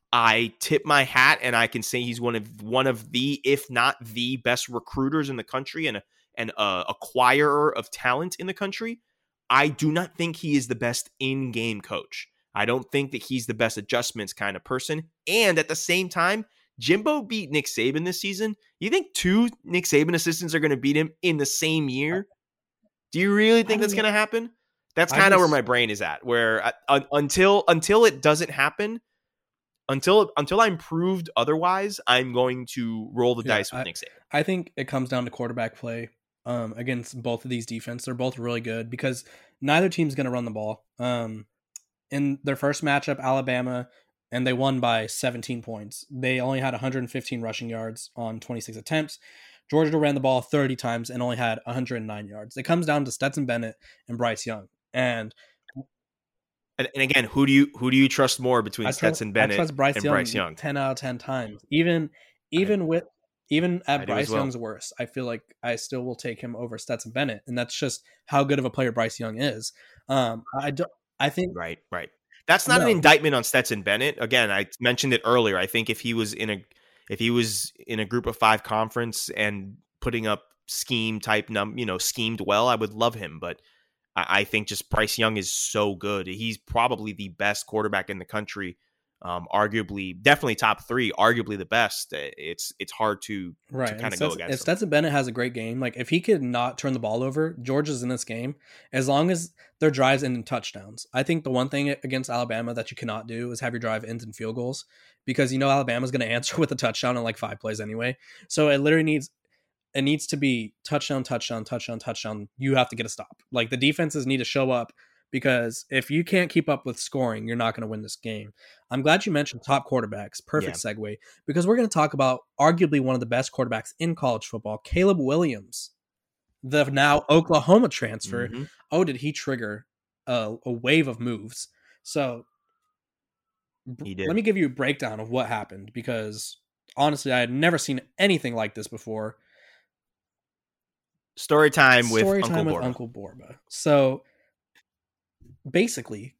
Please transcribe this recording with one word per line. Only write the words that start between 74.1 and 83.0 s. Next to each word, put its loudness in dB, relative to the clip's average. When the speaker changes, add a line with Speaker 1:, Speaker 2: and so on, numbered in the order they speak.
Speaker 1:
Again, 2
I 0
mentioned 2
it 2
earlier. 4
I 0
think -2
if -2
he -4
was -2
in -4
a, -6
if -8
he 2
was 0
in -4
a 0
group -2
of -6
five 4
conference -4
and -4
putting -4
up -2
scheme -4
type -2
num-, -4
you -4
know, -2
schemed -4
well, 2
I 2
would -4
love 0